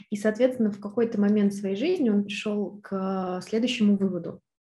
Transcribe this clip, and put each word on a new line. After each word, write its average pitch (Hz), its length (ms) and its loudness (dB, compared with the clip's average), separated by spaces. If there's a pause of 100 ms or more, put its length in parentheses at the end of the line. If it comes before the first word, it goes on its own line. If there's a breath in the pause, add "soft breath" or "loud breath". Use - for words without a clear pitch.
(100)
И, 208 60 -4
соответственно, 220 540 2
в 208 100 -8
какой-то 220 400 -2
момент 202 320 4
своей 196 240 -4
жизни 302 320 0
он 202 160 2
пришёл 208 580 -6
к 190 600 -4
следующему 214 540 2
выводу, 180 440 -2 (220)